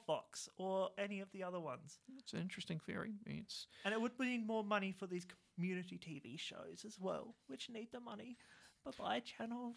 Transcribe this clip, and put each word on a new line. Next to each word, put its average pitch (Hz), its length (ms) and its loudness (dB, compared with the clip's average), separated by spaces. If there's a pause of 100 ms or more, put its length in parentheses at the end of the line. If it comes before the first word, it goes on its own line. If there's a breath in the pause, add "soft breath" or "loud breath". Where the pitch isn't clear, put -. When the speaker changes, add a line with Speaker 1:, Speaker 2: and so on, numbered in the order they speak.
Speaker 1:
Fox - 500 2
or 190 400 4
any 202 220 0
of 196 120 -8
the 190 120 -4
other 180 160 0
ones. 147 400 -4 (180)
Speaker 2:
It's - 160 -10
an 170 80 0
interesting 180 380 0
theory. 208 340 0 (120)
It's - 420 -4 (180 loud breath)
Speaker 1:
And 208 80 6
it 226 80 4
would 240 180 2
mean 247 280 4
more 220 160 4
money 202 280 4
for 190 160 -4
these 180 200 0 (280)
community 180 420 2
T 160 220 -6
V 131 180 -8
shows - 480 -6
as 214 140 -10
well, 185 360 0 (120)
which 262 220 -6
need 226 220 -4
the 247 80 -4
money. 233 380 -6 (460 loud breath)
Bye-bye, 247 380 2
Channel 240 560 -2